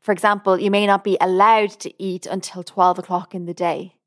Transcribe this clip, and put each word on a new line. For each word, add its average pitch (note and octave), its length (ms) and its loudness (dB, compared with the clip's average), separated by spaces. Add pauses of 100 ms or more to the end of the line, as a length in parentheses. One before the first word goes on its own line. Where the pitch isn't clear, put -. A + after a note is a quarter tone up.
For - 120 -2
example, G3 480 0
you G3+ 100 -2
may G3+ 160 2
not G3 160 2
be G3 180 -2
allowed G3+ 500 4 (100)
to - 200 -14
eat F#3 240 -8
until F#3 380 -10
twelve F3+ 380 0
o'clock F3+ 340 -6
in F3+ 120 -10
the E3+ 80 -10
day. F3 400 -6 (120)